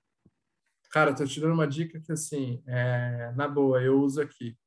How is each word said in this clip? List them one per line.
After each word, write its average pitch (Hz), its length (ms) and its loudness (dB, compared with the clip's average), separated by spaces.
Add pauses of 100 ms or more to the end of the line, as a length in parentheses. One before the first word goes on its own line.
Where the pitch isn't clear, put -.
(920)
Cara, 151 200 4
eu 135 60 -2
tô 147 100 -2
te 135 140 -6
dando 160 140 2
uma 156 120 2
dica 160 340 -4
que, 170 120 -8
assim, 131 520 -6
é, 123 680 -2
na 143 160 -2
boa, 135 340 2
eu 135 180 6
uso 143 220 0
aqui, 120 340 -10 (100)